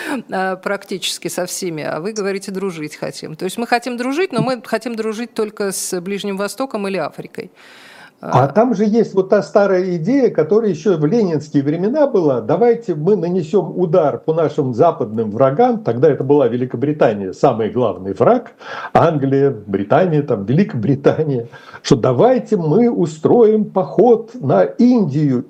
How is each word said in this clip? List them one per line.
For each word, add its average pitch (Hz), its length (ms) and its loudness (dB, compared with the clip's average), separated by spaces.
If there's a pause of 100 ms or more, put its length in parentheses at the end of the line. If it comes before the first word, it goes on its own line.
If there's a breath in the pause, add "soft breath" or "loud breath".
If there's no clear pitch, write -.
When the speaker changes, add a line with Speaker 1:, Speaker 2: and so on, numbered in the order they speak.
(320 loud breath)
Speaker 1:
а, 190 240 -2
практически 190 720 -6
со 175 180 -4
всеми, 165 360 -8
а 151 180 -6
вы 196 120 -6
говорите, 196 400 -6
дружить 175 440 -8
хотим. 151 380 -10
То 165 120 -8
есть 190 120 -8
мы 240 80 -4
хотим 240 300 -2
дружить, 277 360 -4
но 226 100 0
мы 247 220 -2
хотим 233 300 -6
дружить 220 400 -8
только 208 380 -4
с - 280 -6
Ближним 196 360 -6
Востоком 202 500 -6
или 196 120 -4
Африкой. - 520 -10 (720 loud breath)
Speaker 2:
А 123 220 2
Speaker 1:
А. 139 40 2
Speaker 2:
там 226 260 2
же 190 120 0
есть 214 280 2
вот 190 140 0
та 202 140 4
старая 190 540 2
идея, 233 340 2
которая 202 400 2
ещё 180 260 0
в 151 80 0
ленинские 160 580 0
времена 190 440 0
была. 165 340 2
Давайте 196 540 0
мы 160 200 0
нанесём 175 640 -2
удар 156 400 2
по - 140 -2
нашим 151 400 -2
западным 113 580 0
врагам. 147 540 2
Тогда 123 240 2
это 135 160 0
была 139 240 4
Великобритания, 120 840 -2
самый 113 360 2
главный 98 440 -2
враг. 214 380 2 (420 loud breath)
Англия, 139 560 2 (160)
Британия, 143 560 2
там, 107 240 -2
Великобритания. 139 1000 0 (340 loud breath)
Что - 140 2
давайте 156 600 2
мы 175 340 2
устроим 214 760 2
поход 220 640 2 (100)
на 98 220 2
Индию. 151 880 2